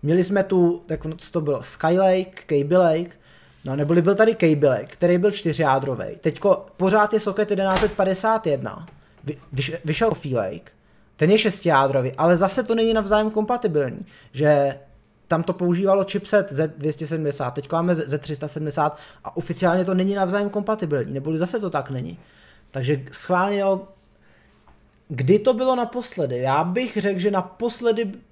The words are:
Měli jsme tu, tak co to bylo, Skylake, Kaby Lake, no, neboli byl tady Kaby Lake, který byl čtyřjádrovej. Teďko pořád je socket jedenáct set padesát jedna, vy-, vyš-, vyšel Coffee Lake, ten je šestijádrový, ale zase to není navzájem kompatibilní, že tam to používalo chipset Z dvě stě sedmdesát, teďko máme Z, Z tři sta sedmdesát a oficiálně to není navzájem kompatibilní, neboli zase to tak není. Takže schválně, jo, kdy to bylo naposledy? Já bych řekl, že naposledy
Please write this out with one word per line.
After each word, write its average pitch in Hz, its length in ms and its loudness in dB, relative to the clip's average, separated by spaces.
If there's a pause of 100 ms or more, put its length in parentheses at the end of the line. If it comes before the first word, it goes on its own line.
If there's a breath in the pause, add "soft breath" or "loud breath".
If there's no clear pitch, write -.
Měli 170 220 2
jsme 190 200 0
tu, 175 420 2
tak 160 140 -6 (160)
co - 160 -16
to 170 80 -2
bylo, 143 220 -2
Skylake, 185 840 0
Kaby 143 300 2
Lake, 170 400 2 (480 soft breath)
no, 135 120 -4
neboli 151 260 2
byl 190 120 4
tady 220 200 4
Kaby 151 320 4
Lake, 120 200 2
který 175 320 2
byl 196 140 2
čtyřjádrovej. 135 840 -2
Teďko - 500 0 (100)
pořád 208 360 2
je 220 80 2
socket 208 300 -2
jedenáct 190 300 0
set 208 120 0
padesát 220 540 0
jedna, 131 400 -4 (380 soft breath)
vy-, 143 120 -8 (160)
vyš-, 139 320 -4
vyšel 156 240 0
Coffee 143 280 -4
Lake, 104 360 -6 (440 soft breath)
ten 156 140 2
je 214 80 6
šestijádrový, 139 760 2
ale 175 240 2
zase - 260 0
to 220 120 0
není 226 200 2
navzájem 214 360 0
kompatibilní, 214 760 -2 (260 loud breath)
že 139 460 2 (500)
tam 165 140 0
to 175 100 -2
používalo 185 520 2
chipset 202 480 0
Z 151 160 -2
dvě 151 240 -4
stě 156 140 -8
sedmdesát, 147 440 -4
teďko 139 260 -6
máme 175 180 2
Z, 160 140 -4
Z 143 100 -2
tři 143 180 -8
sta 151 120 -8
sedmdesát 151 500 -2 (260 loud breath)
a - 120 -12
oficiálně 175 480 0
to 185 100 -2
není 190 200 2
navzájem 202 360 0
kompatibilní, 185 640 -4
neboli 147 260 -4
zase 180 220 -2
to 190 100 -4
tak 139 200 -4
není. 123 280 -8 (520 soft breath)
Takže 135 320 -2 (100)
schválně, 190 460 0
jo, 196 300 0 (1200 soft breath)
kdy 135 300 2
to 247 160 2
bylo 254 220 0
naposledy? 233 640 -4
Já 131 260 2
bych 214 320 -4
řekl, 196 240 -2
že 196 100 2
naposledy 220 840 -2 (200)